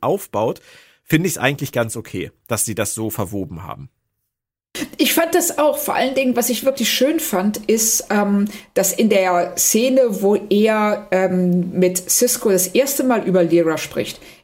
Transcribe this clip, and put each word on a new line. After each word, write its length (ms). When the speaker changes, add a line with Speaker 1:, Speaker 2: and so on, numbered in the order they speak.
Speaker 1:
aufbaut, 580
find 220
ich's 140
eigentlich 340
ganz 240
okay, 340
dass 200
sie 80
das 200
so 140
verwoben 540
haben. 260
Speaker 2:
Ich 160
fand 200
das 220
auch, 220
vor 160
allen 200
Dingen, 220
was 140
ich 160
wirklich 260
schön 280
fand, 360
ist, 540
ähm, 340
dass 180
in 160
der 480
Szene, 640
wo 160
er, 760
ähm, 600
mit 380
Sisko 400
das 160
erste 360
Mal 240
über 180
Lyra 340
spricht, 420